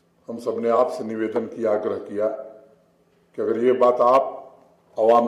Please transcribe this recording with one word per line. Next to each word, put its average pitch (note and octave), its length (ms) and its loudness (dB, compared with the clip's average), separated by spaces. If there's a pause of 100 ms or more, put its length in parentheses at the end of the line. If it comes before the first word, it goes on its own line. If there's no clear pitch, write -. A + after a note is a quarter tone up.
(280)
हम A#2 120 -12
सब A2+ 200 -4
ने A#2 120 -2
आपसे A#2+ 320 0
निवेदन A2 420 -4
किया, A2 280 -4
आग्रह G2+ 260 -4
किया G#2 280 -4
कि - 1120 -14
अगर A2+ 220 -2
ये B2+ 120 4
बात B2 260 2
आप B2+ 240 4 (720)
आवाम A#2 300 4